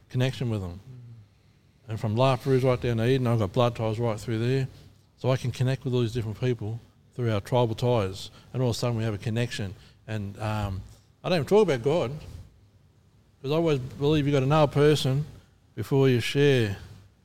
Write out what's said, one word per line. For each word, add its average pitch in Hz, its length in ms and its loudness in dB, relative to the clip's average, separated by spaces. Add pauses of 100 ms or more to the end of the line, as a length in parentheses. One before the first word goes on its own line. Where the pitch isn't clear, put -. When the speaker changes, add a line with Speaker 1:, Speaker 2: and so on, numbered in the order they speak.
Speaker 1:
connection 131 400 -2
with 110 120 -2
them. 90 180 -8
Speaker 2:
Mm. - 1120 -20
Speaker 1:
And 107 80 -6
from 107 160 -2
Larpurus 131 480 2
right 127 160 2
down 120 180 0
to 113 100 2
Eden, 127 180 2
I've 117 140 2
got 98 140 0
blood 120 220 2
ties 110 240 -2
right 113 200 -2
through 110 200 -4
there. 131 280 0 (500)
So 123 140 -2
I 131 60 0
can 123 140 -4
connect 127 340 -2
with 123 80 -2
all 123 80 2
these 113 120 0
different 110 260 -6
people 117 400 -4 (360)
through 120 180 -2
our 101 80 0
tribal 120 320 0
ties. 110 560 -2 (240)
And 123 80 -2
all 127 100 2
of 107 40 -2
a - 40 -8
sudden 120 180 -2
we 110 80 -2
have 113 80 -2
a 101 40 -6
connection. 113 560 -4 (340)
And, 101 320 -8
um, 104 420 -4 (420)
I 143 60 -4
don't 180 80 2
even 139 100 -2
talk 214 160 6
about 135 200 0
God, 139 280 0 (1300)
'cause 135 100 -4
I 151 40 0
always 160 240 2
believe 143 480 0
you 143 60 2
gotta 135 120 4
know 151 180 4
a 143 40 4
person 143 580 2 (500)
before 135 340 2
you 123 100 4
share 127 560 2 (500)